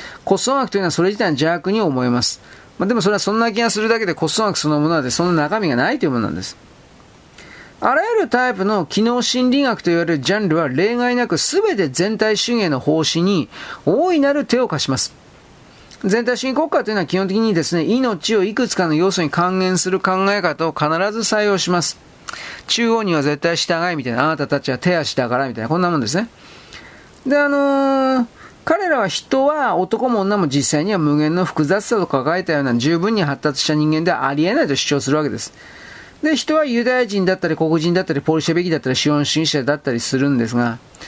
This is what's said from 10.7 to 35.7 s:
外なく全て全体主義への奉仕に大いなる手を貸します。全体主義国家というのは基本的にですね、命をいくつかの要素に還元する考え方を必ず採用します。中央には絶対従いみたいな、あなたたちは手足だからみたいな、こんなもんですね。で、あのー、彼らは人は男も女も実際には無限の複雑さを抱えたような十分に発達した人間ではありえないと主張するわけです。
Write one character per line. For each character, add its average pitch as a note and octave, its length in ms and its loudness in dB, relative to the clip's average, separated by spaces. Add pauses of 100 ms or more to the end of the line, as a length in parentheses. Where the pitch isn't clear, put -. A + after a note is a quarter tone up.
外 B3 200 0
な B3 120 0
く E3+ 100 0
全 F#4+ 400 0
て F3+ 100 2
全 F#3 300 -2
体 A3 180 2
主 A#3 180 -2
義 A3+ 100 0
へ F3 60 0
の C3+ 100 0
奉 D#3 240 0
仕 E3 180 0
に F#3 260 2 (380)
大 D4+ 280 2
い D#4+ 60 4
な C#4 140 2
る C#4+ 120 -2
手 A#3+ 140 0
を B3 80 0
貸 D3+ 160 -4
し - 80 -2
ま C3 60 0
す。 - 280 -8 (800)
全 A3 180 2
体 A#3+ 140 0
主 C4 120 -4
義 B3+ 60 -4
国 D#4 140 0
家 D#4+ 140 0
と G#3 80 -4
い - 20 -2
う - 20 -2
の G3+ 60 2
は D#3+ 60 -2
基 F#3 100 0
本 F#3+ 100 0
的 F#3+ 120 0
に A3 160 2
で E3 80 2
す E3+ 120 -2
ね、 E3 80 2
命 A3 520 0
を G3 80 4
い G#3+ 100 -2
く A#3+ 140 0
つ - 80 -6
か F3+ 120 0
の D#3 60 0
要 F3 180 2
素 F#3 120 -2
に D3 80 -2
還 F3+ 260 0
元 F#3 220 0
す - 100 -2
る F#3 100 0
考 F#3+ 320 0
え G3+ 100 0
方 D#3+ 260 -2
を D#3 40 0
必 D3+ 160 -2 (240)
ず A3 80 -6
採 A3 240 0
用 G3+ 140 2
し F3 140 -2
ま F3 100 2
す。 - 160 -4 (680)
中 A#3 240 0
央 A3+ 120 2
に F3+ 120 0
は D3 80 2
絶 C#3+ 140 0
対 E3+ 200 0
従 F3 360 0
い - 20 -4
み C#3+ 80 -4
た B2 80 -4
い - 20 -2
な、 B2+ 120 2
あ - 20 2
な D#3 100 0
た D3 100 -4
た C#3+ 120 0
ち C3+ 120 -4
は B2 60 -2
手 F3+ 180 0
足 D#3 200 -2
だ B2 140 0
か B2 80 0
ら C3+ 100 0
み A#2+ 80 -8
た A2+ 60 -6
い - 20 -4
な、 A2 40 -4
こ D#3 100 0
ん F3+ 40 0
な F3+ 80 2
も E3+ 80 0
ん C#3 40 2
で A2 60 -2
す G2+ 80 -2
ね。 A3+ 140 -2 (960)
で、 C4+ 120 2
あ C#4+ 120 2
の C#4+ 80 0 (640)
ー、 - 20 -2 (400)
彼 F4+ 220 0
ら D4 120 2
は G3+ 80 0
人 - 380 0
は C#4 320 2
男 G#3 320 0
も A3 120 2
女 G3+ 160 0
も F3+ 100 2
実 C#3 300 0
際 D3+ 80 0
に G#3 60 -2
は G3 80 0
無 D3 180 2
限 D3+ 160 2
の F3+ 100 0
複 D#3 220 -2
雑 G3 180 0
さ A3+ 160 0
を F3 60 0
抱 D3 340 0
え F#3 40 -4
た E3+ 100 -2
よ D3 60 2
う C#3 40 0
な B2+ 120 0
十 D3+ 240 2
分 G#3 160 0
に G3+ 80 2
発 C#3 180 -2
達 D3 220 -2
し - 40 -2
た D#3 60 0
人 D3+ 180 2
間 D#3 120 0
で F3 80 2
は C3+ 160 -2
あ C#3 60 -2
り D3 120 2
え F#3+ 80 2
な D4+ 100 2
い G#3 40 0
と C#3 80 0
主 - 100 -2
張 C#3 160 0
す B2 80 -4
る D3 80 2
わ D3+ 60 0
け C#3+ 60 -2
で G2 100 -4
す。 - 140 -12 (680)